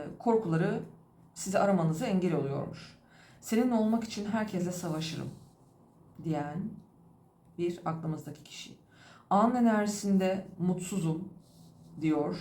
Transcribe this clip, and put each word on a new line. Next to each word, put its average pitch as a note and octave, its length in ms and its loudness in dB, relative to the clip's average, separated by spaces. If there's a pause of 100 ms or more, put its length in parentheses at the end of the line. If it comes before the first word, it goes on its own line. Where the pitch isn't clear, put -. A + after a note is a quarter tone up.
(200)
korkuları G3 640 2 (500)
sizi - 260 0
aramanıza F#3 460 4
engel F3+ 280 2
oluyormuş. - 640 -4 (440)
Seninle B3 320 2
olmak A3 300 2
için G#3 220 -8
herkesle G3+ 460 -2
savaşırım." D#3+ 580 -6 (920)
diyen D3+ 400 -4 (960)
bir F3 280 -2
aklımızdaki D#3+ 580 -6
kişi. - 280 -16 (580)
"Anın A3 260 6
enerjisinde G3+ 920 2 (100)
mutsuzum." F3 720 0 (720)
diyor D3+ 400 2